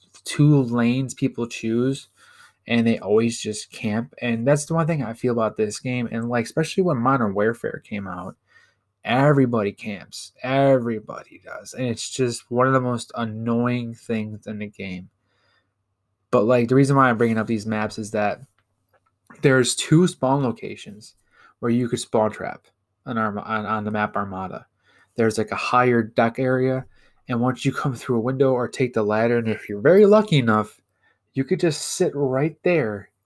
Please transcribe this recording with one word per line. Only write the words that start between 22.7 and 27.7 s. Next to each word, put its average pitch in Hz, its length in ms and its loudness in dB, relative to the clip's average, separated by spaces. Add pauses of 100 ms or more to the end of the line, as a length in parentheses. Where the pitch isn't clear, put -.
on 123 140 -6
Arma-, 104 240 -4
on, 107 240 -6
on 107 160 -4
the 107 80 -6
map 104 240 -2
Armada. 95 540 -8 (480)
There's, 113 200 2
like, 110 140 -2
a 98 60 -6
higher 123 480 2
deck 117 340 0
area, 131 480 0 (400)
and 120 140 -2
once 123 240 -2
you 135 80 0